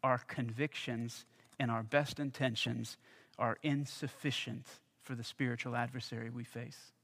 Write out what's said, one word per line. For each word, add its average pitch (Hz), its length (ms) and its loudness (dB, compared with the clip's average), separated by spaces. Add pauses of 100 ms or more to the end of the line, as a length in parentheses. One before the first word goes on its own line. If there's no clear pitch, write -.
our 127 160 6
convictions 120 1040 -2 (320)
and 123 140 2
our 113 100 4
best 143 380 4
intentions 117 760 0 (440)
are 117 240 2
insufficient 139 1160 -2 (220)
for 127 140 -6
the 117 80 -6
spiritual 120 520 -2
adversary 120 540 -2
we 120 140 -6
face. - 480 -12 (120)